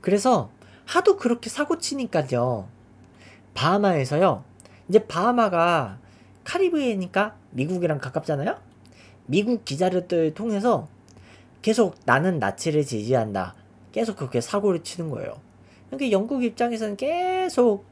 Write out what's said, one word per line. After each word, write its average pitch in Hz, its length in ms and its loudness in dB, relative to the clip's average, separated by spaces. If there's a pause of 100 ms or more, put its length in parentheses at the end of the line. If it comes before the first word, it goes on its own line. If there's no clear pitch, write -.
그래서 196 500 2 (340)
하도 370 320 4
그렇게 240 340 -2
사고 302 280 -2
치니까요. 127 880 -2 (840)
바하마에서요. 165 880 2 (440)
이제 208 180 4
바하마가 175 920 2 (460)
카리브해니까 233 920 0 (140)
미국이랑 156 480 -2
가깝잖아요. 147 600 -4 (680)
미국 208 380 0
기자들을 175 680 0
통해서 208 540 -2 (760)
계속 214 340 2 (100)
"나는 151 320 4
나치를 147 460 0
지지한다." 107 680 -2 (380)
계속 220 240 -4
그렇게 127 240 -4
사고를 196 420 -2
치는 165 280 -8
거예요. - 240 -8 (560)
그러니까 269 220 -2
영국 240 320 0
입장에서는 226 520 -2
계속 339 960 0